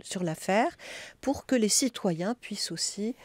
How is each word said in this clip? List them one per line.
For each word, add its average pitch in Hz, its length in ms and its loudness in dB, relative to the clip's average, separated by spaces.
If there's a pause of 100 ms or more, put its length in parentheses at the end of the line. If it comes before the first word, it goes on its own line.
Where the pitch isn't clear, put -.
sur - 180 -4
l'affaire 190 480 2 (500)
pour - 260 -2
que 262 100 4
les 220 120 6
citoyens 196 720 0
puissent - 300 -6
aussi 208 540 -4